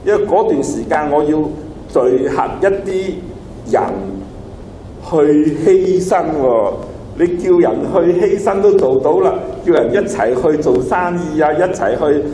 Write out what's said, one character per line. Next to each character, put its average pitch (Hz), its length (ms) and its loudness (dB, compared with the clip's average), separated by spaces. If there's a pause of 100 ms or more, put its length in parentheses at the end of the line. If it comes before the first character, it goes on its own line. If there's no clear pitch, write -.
因 190 120 0
為 - 100 0
嗰 214 240 2
段 139 140 0
時 113 200 -6
間 151 280 -2
我 151 120 2
要 151 140 0 (500)
聚 - 420 2
合 - 140 -2 (180)
一 180 40 2
啲 190 480 -2 (580)
人 - 120 2 (1300)
去 151 460 4 (100)
犧 185 420 4
牲 180 160 2 (180)
喎。 113 300 2 (460)
你 170 80 4 (120)
叫 185 200 -2
人 127 140 4 (220)
去 175 280 2
犧 208 220 2
牲 196 180 0
都 202 120 6
做 131 260 4
到 160 220 2
啦， 175 120 2 (320)
叫 175 60 2
人 151 220 2
一 202 120 2
齊 - 300 -2
去 151 220 2
做 - 240 2
生 175 360 -2 (160)
意 151 60 -2
啊， 151 140 4
一 165 80 0 (120)
齊 101 220 -2
去 147 280 0 (100)